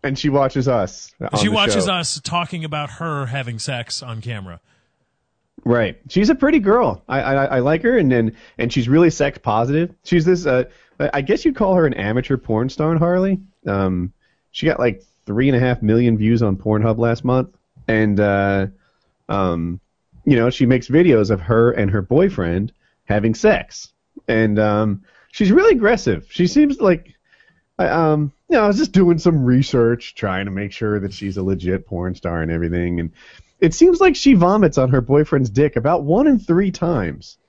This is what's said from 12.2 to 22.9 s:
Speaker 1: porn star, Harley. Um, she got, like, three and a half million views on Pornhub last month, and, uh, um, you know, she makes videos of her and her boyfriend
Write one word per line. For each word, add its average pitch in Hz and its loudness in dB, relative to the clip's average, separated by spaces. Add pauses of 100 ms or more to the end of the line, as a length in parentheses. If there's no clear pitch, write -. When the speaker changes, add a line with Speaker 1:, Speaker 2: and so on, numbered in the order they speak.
Speaker 1:
porn 117 -2
star, 156 -2
Harley. 185 0 (260)
Um, 92 -2 (400)
she - -8
got, 160 0
like, 120 -2 (220)
three 117 0
and 131 2
a - 2
half 123 0
million 113 2
views 110 2
on 101 0
Pornhub 107 -2
last 117 -2
month, 127 0 (400)
and, 110 2
uh, 98 0 (600)
um, 87 -4 (440)
you 139 4
know, 117 2
she 127 -2
makes 127 2
videos 127 4
of 98 -2
her 117 2
and 101 -2
her 101 -2
boyfriend 104 -2 (340)